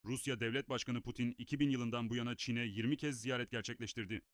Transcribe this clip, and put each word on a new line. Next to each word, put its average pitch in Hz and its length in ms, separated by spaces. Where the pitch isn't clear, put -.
Rusya 123 340
Devlet 117 300
Başkanı 120 320
Putin 120 360
iki - 220
bin 143 100
yılından 120 400
bu 117 60
yana 120 200
Çin'e 120 300
yirmi 113 320
kez 135 240
ziyaret 123 300
gerçekleştirdi. 110 720